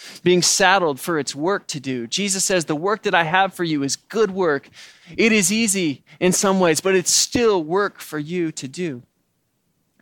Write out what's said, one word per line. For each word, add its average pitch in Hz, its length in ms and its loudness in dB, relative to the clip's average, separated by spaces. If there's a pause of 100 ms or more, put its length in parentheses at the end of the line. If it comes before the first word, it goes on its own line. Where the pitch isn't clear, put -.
(220)
being 180 200 4
saddled 180 580 2
for 170 180 -4
its 143 160 -4
work 170 340 -4
to 151 120 -8
do. 127 260 -6
Jesus 190 380 -4
says, 180 220 0
"The 156 100 -2
work 202 280 -2
that 190 120 0
I 170 80 6
have 185 300 2
for 180 100 -6
you 151 200 -2
is 135 120 -4
good 208 360 -2
work." 170 360 -2 (480)
It 220 160 4
is 208 180 2
easy 196 540 -2 (160)
in 180 140 2
some 190 260 2
ways, 165 220 2
but 190 120 0
it's 185 180 2
still 214 520 2
work 185 380 -2
for - 180 -10
you 160 320 -4
to 147 160 -10
do. 139 360 -8 (1000)